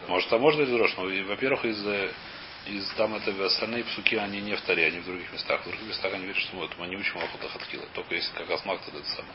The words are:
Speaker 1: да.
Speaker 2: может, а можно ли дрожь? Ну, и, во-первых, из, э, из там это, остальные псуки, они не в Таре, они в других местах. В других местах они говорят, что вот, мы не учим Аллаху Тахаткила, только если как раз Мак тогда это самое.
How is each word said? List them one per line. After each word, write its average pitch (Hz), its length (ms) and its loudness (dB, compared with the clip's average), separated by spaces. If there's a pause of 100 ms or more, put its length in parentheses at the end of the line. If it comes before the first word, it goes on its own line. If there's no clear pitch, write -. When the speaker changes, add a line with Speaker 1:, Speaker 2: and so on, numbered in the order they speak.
Speaker 1:
да. - 60 -10
Speaker 2:
может, 92 260 4
а 113 60 8
можно 151 220 8
ли 127 160 4
дрожь? - 200 6
Ну, 95 120 -2
и, 95 140 0
во-первых, 120 420 2
из, 104 200 0
э, 101 260 0 (540)
из 101 260 -4
там 107 240 2
это, 101 300 0
остальные 113 380 2
псуки, - 320 2
они 101 260 0
не 101 140 -2
в - 60 -2
Таре, 82 260 4
они 85 120 0
в 87 60 -10
других 90 280 -6
местах. - 280 0
В - 60 -8
других 110 200 -8
местах 95 260 -2
они 98 100 -4
говорят, 95 180 -2
что - 160 -2
вот, 80 200 -4
мы 87 100 -6
не 92 100 -6
учим 98 200 -2
Аллаху 82 200 -4
Тахаткила, - 560 -8
только - 220 -4
если - 200 -2
как 82 140 -6
раз 85 160 0
Мак 95 200 -2
тогда 73 140 -10
это - 100 -10
самое. - 260 -6